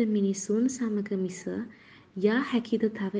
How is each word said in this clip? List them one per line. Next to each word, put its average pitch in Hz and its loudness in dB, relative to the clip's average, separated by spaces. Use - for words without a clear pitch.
මිනිසුන් 208 2
සමග 214 -2
මිස 185 -2
යා 208 2
හැකිද 233 0
තව 202 -4